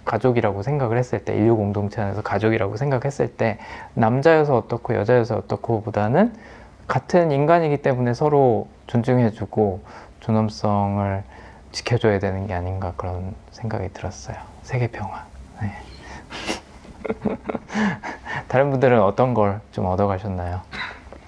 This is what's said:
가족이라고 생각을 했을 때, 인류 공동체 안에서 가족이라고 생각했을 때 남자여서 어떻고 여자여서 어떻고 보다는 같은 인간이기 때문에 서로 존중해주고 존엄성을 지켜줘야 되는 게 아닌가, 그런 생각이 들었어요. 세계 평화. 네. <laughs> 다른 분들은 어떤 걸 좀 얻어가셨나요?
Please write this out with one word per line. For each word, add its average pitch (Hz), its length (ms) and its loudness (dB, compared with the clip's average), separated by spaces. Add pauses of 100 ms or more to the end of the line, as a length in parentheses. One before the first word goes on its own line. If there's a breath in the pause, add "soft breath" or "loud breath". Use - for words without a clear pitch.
가족이라고 110 580 0
생각을 127 340 0
했을 123 260 -2
때, 104 120 -4
인류 110 200 4
공동체 101 460 -2
안에서 101 220 -4
가족이라고 107 540 0
생각했을 135 580 -2
때 110 240 -2 (340 loud breath)
남자여서 139 640 4
어떻고 113 380 -2
여자여서 110 420 2
어떻고 107 460 -2
보다는 113 500 2 (540 loud breath)
같은 165 440 2
인간이기 147 520 4
때문에 123 320 2
서로 135 520 4 (200)
존중해주고 110 920 0 (380 loud breath)
존엄성을 101 1040 0 (480 loud breath)
지켜줘야 110 480 2
되는 95 280 -2
게 95 60 -4
아닌가, 90 440 -4
그런 90 380 -6 (160)
생각이 107 420 -6
들었어요. - 440 -10 (260)
세계 123 240 -2
평화. - 360 -10 (380)
네. 101 100 -4 (1400 loud breath)
<laughs> - 300 -4 (1120 loud breath)
다른 139 240 2
분들은 123 300 4
어떤 120 320 2
걸 104 260 2 (120)
좀 110 140 -2
얻어가셨나요? 92 760 -2 (680 loud breath)